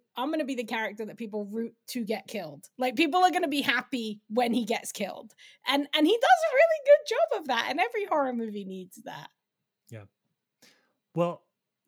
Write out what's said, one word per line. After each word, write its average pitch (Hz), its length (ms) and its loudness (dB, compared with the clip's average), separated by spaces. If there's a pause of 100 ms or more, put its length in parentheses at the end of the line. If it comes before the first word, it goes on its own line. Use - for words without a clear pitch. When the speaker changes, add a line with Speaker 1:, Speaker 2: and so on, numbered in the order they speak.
(160)
Speaker 1:
I'm 269 140 -4
gonna 311 140 -2
be 262 120 -4
the 240 80 -4
character 220 420 -6
that 165 100 -14
people 208 300 -8
root 226 280 -6 (140)
to 240 160 -6
get - 220 -6
killed. 151 420 -12 (100)
Like, 254 180 -2
people 339 280 2
are 370 60 6
gonna 359 180 0
be 277 140 -2
happy 240 680 -2
when 233 240 0
he 233 120 0
gets 214 280 -4
killed." - 420 -8 (320)
And, 285 280 0
and 302 120 4
he 370 60 6
does 622 400 4
a - 20 -4
really 622 320 4
good 587 220 8
job 480 320 0
of 311 80 -12
that, 233 220 0
and 285 100 -2
every 440 260 -2
horror 285 260 0
movie 220 320 -6
needs 190 400 -14
that. 160 260 -14 (600)
Speaker 2:
Yeah. 107 140 -16 (1080)
Well, 170 300 -2 (440)